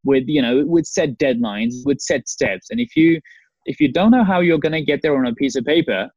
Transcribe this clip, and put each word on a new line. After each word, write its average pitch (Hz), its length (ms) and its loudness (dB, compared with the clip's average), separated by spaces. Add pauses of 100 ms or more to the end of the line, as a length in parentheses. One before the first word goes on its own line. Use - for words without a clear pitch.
With, 131 240 0
you 151 120 0
know, 127 280 0
with 170 180 2
set 156 320 -4
deadlines, 120 680 -4
with 143 160 -2
set 143 300 -4
steps. 98 400 -6
And 113 100 -6
if 120 160 -6
you, 165 240 4 (460)
if 135 140 -8
you 139 120 2
don't 190 200 4
know 247 120 6
how 185 180 2
you're 165 180 2
gonna 156 240 -2
get 143 180 -2
there 147 160 0
on 131 80 0
a 120 80 -2
piece 127 220 -2
of 123 100 -4
paper 131 520 0